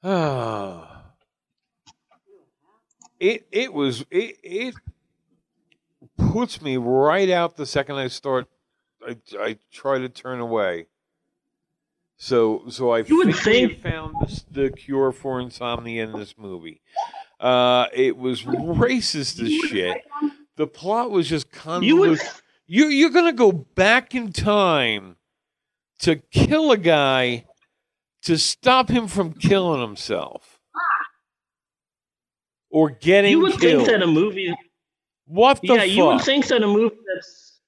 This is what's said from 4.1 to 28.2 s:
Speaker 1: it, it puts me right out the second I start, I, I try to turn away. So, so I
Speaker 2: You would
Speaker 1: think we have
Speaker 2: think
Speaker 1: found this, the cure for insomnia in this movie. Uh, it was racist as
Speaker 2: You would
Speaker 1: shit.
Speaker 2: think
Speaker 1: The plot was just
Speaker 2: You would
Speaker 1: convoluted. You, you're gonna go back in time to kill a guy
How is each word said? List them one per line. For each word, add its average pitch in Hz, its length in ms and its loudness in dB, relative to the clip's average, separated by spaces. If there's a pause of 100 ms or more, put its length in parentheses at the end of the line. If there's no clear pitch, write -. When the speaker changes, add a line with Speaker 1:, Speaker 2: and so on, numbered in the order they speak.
Speaker 1:
it, 202 320 -4
it 233 320 -8 (1400)
puts 220 440 -2
me 143 140 -4
right 139 540 2
out 175 260 -2
the 147 100 -10
second 139 300 -4
I 135 140 -6
start, 127 380 -6 (600)
I, 120 80 -10 (240)
I 110 180 -6 (140)
try 135 280 -4
to 127 100 -8
turn 127 320 -12
away. 101 460 -4 (1300)
So, 113 500 0
so 120 240 -4
I 113 80 0
Speaker 2:
You 269 200 0
would 226 140 2
Speaker 1:
think - 120 -4
we 226 160 4
have 247 100 0
Speaker 2:
think - 100 -18
Speaker 1:
found 160 400 -10
this, - 300 -6
the 139 200 -2
cure 135 420 -4
for 131 260 -8
insomnia 117 640 -8
in 110 80 -10
this 104 260 -16
movie. 90 440 -16 (580)
Uh, 123 540 2
it 131 240 0
was 123 260 -6
racist 165 1000 -4
as 117 80 -4
Speaker 2:
You 302 120 0
would 311 80 -4
Speaker 1:
shit. 92 340 -4 (160)
Speaker 2:
think 294 140 -4 (240)
Speaker 1:
The 151 100 -2
plot 220 440 -6
was 170 180 -2
just 151 180 -6 (340)
Speaker 2:
You 247 140 4
would 339 240 4
Speaker 1:
convoluted. - 80 -10 (400)
You, 233 200 2
you're 294 220 4
gonna 339 220 4
go 226 220 4
back 202 600 0
in 226 200 -6
time 131 840 0 (840)
to 160 180 0
kill 302 560 2
a 214 40 2
guy 135 680 2 (800)